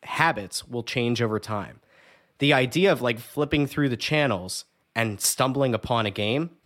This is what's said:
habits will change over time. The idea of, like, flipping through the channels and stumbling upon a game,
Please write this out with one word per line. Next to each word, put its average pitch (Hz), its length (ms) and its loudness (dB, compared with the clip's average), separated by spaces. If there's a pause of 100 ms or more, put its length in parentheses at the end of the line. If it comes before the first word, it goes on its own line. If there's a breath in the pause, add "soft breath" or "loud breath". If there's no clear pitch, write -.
habits 123 640 -2
will 120 160 -6
change 120 400 -2
over 110 160 0
time. 104 420 -10 (580 soft breath)
The 143 140 4
idea 139 380 4
of, 135 100 2
like, 120 200 0
flipping 147 460 0
through 143 220 0
the 120 80 -2
channels 110 680 -2 (320)
and 110 240 -2
stumbling 131 540 0
upon 110 320 0
a 104 40 -2
game, 117 400 -2 (160)